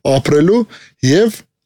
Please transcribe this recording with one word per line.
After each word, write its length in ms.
ապրելու 560
և, 380